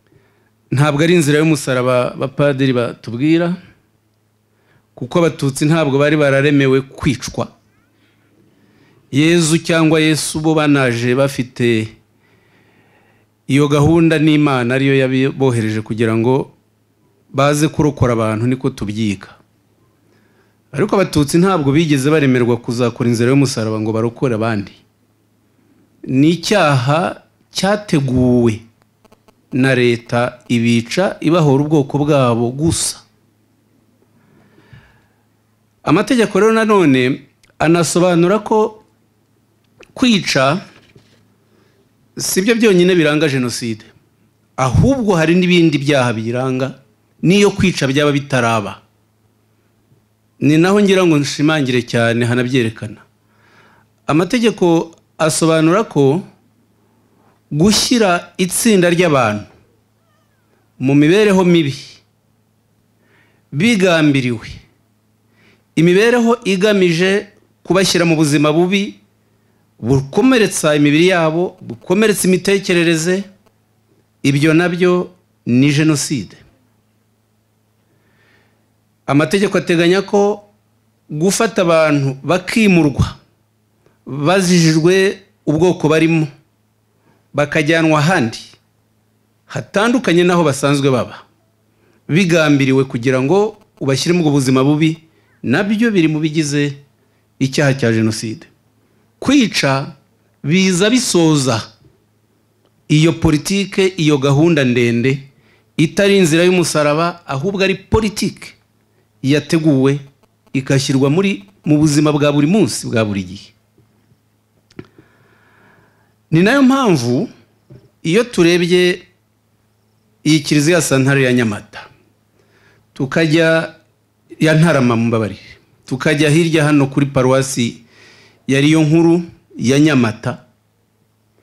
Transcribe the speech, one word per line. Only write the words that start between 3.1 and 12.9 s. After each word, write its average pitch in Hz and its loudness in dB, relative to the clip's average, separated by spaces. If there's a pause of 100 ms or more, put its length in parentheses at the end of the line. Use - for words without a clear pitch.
kuko 131 -6
Abatutsi 151 -2
ntabwo 147 0
bari 151 2
bararemewe 139 2
kwicwa. - -6 (1600)
Yezu 160 2
cyangwa 160 0
Yesu 156 -2
bo 156 0
banaje 131 0
bafite 120 -2 (1600)